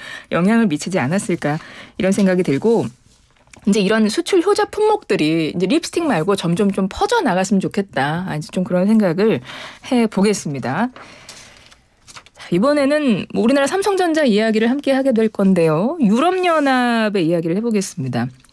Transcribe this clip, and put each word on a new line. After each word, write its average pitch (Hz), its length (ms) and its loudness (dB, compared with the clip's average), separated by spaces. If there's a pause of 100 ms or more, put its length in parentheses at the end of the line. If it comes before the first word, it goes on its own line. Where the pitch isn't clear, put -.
(320)
영향을 220 360 2
미치지 175 320 -4
않았을까, 160 600 -2 (380)
이런 190 140 0
생각이 185 320 2
들고, 160 420 2 (840)
이제 208 120 4
이런 214 300 2
수출 339 320 0
효자 403 240 2
품목들이 190 920 0
이제 180 120 0
립스틱 339 360 -2
말고 196 320 0
점점 190 360 0
좀 190 180 -2
퍼져나갔으면 214 680 0
좋겠다. 165 680 -4
아, 156 80 -6
이제 151 160 -8
좀 185 120 -4
그런 180 240 0
생각을 208 520 2 (520)
해보겠습니다. 190 1000 0 (1400)
자, - 180 -20
이번에는 277 840 2
뭐 196 80 0
우리나라 277 240 2
삼성전자 349 560 0
이야기를 220 440 2
함께 269 240 -2
하게 269 220 2
될 220 160 2
건데요. 190 720 2
유럽연합의 254 1300 2
이야기를 170 300 0
해보겠습니다. 185 720 -4 (240)